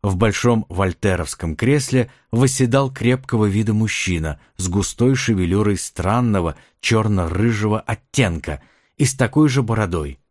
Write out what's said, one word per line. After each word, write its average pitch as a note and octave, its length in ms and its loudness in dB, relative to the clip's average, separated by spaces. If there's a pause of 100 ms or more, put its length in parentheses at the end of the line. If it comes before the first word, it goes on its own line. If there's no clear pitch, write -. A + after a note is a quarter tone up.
В F#2+ 140 0
большом A2 520 2
вольтеровском F2 840 -2
кресле C3 560 0 (180)
восседал C3+ 640 2
крепкого A#2+ 540 0
вида G#2 260 0
мужчина F2 680 -2 (180)
с F#2 120 -4
густой A#2 460 0
шевелюрой G2+ 640 0
странного G2 800 -2 (220)
чёрно-рыжего G#2+ 1000 0
оттенка E2+ 840 -4 (360)
и D3 80 2
с C3 100 -2
такой D3 340 2
же C3 140 0
бородой. F2+ 560 -4 (120)